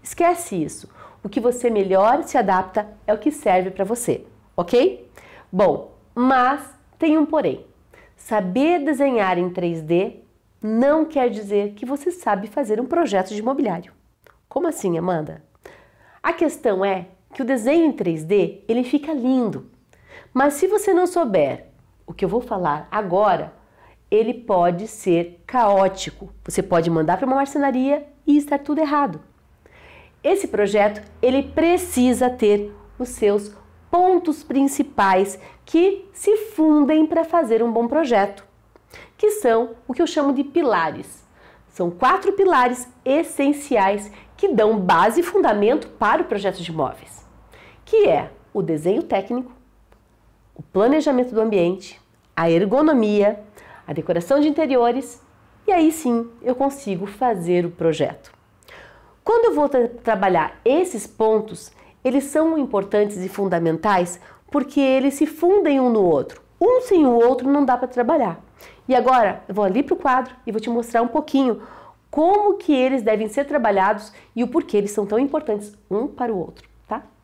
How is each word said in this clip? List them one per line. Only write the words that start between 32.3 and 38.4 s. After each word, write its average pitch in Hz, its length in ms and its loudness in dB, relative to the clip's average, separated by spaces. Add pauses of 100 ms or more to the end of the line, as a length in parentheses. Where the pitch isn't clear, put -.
os 247 120 -6
seus 208 460 0 (360)
pontos 349 520 2
principais 202 960 0 (260)
que 370 480 0
se - 240 0 (200)
fundem 311 500 4
para 330 180 0
fazer 277 380 0
um 233 100 0
bom 233 160 0
projeto, 233 560 0 (720)